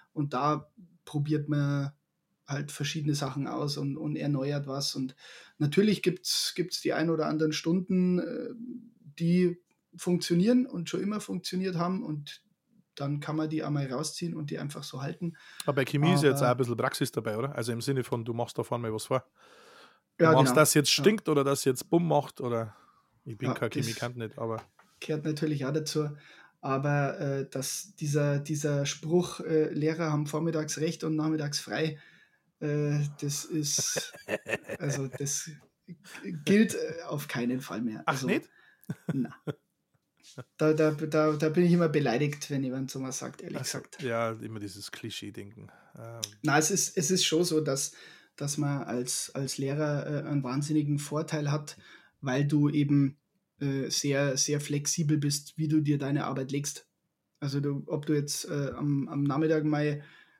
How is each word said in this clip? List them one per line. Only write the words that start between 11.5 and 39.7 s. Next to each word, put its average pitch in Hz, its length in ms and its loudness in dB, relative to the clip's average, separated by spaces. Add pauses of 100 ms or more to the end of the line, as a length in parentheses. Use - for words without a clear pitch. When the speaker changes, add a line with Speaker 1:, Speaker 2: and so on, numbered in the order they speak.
Speaker 1:
haben 180 260 0
und 151 400 -10 (520)
dann 143 240 -4
kann 151 160 -4
man 156 140 -2
die 156 140 -4
einmal 143 280 -2
rausziehen 160 440 -6
und 151 160 -8
die - 80 -6
einfach 147 240 -8
so 139 180 -10
halten. 170 340 -6 (300)
Speaker 2:
Aber 143 120 2
bei 135 80 2
Chemie 147 280 4
ist 143 80 6
ja 147 80 8
jetzt 131 140 4
Speaker 1:
Aber 123 60 6
Speaker 2:
auch - 20 6
ein 123 60 2
bisschen 120 200 0
Praxis 127 340 0
dabei, 110 260 -2
oder? 139 180 -4
Also 120 160 -2
im 117 100 -4
Sinne 131 220 0
von, 117 200 -2
du 117 120 -4
machst 117 220 -4
da 120 60 0
vorne 120 200 -4
mal 110 100 -2
was 107 140 -6
vor. 131 180 0 (960)
Du 170 60 6
Speaker 1:
Ja, 160 80 10
Speaker 2:
machst, 131 180 8
Speaker 1:
genau. 123 60 6
Speaker 2:
dass 151 180 8
jetzt 147 200 4
Speaker 1:
Ja. 147 80 2
Speaker 2:
stinkt 214 240 4
oder 147 160 4
dass 139 220 2
jetzt 131 240 0
Bumm 170 180 4
macht 147 320 2
oder, 117 360 -2 (500)
ich 117 100 -10
bin 123 120 -4
Speaker 1:
Ja, 123 80 0
Speaker 2:
kein 113 160 -2
Speaker 1:
das - 160 -2
Speaker 2:
Chemikant 120 280 -6
nicht, 113 220 -8
aber 113 200 -4 (420)
Speaker 1:
gehört 151 260 -4
natürlich 151 400 -2
auch 139 80 -2
dazu. 151 360 0 (520)
Aber, 139 580 0
äh, 139 300 -2
dass - 460 -8
dieser, 147 440 0
dieser 143 460 -2
Spruch, 175 540 0
äh, 160 340 2
„Lehrer 156 380 0
haben 151 160 2
vormittags 156 500 -2
recht 160 260 -2
und 156 120 0
nachmittags 151 440 0
frei“, 147 380 -2 (640)
äh, 147 400 0 (220)
das 143 240 -4
ist, - 680 -2 (140)
Speaker 2:
<laughs> - 520 -6
Speaker 1:
also 139 280 -2
das 139 420 -6 (960)
gilt, 208 300 6
äh, - 320 -6
auf 147 200 -6
keinen 123 320 -2
Fall 107 220 -6
mehr. 113 240 -4
Speaker 2:
Ach, 160 80 0
Speaker 1:
Also, 135 140 -4
Speaker 2:
nicht? 220 200 0 (680)
Speaker 1:
na. 135 200 -2 (1200)